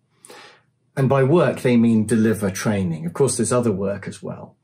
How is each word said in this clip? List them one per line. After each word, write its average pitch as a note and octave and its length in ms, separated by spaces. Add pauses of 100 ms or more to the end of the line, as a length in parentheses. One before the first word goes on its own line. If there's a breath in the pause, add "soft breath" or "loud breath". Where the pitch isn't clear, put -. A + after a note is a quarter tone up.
(960 loud breath)
And C3+ 140
by C#3 140
work, C#3 380
they B2 140
mean A2+ 300
deliver A2 460
training. F2+ 560
Of F2 60
course, C3 220
there's A2 160
other A#2+ 200
work G2 360
as - 140
well, - 420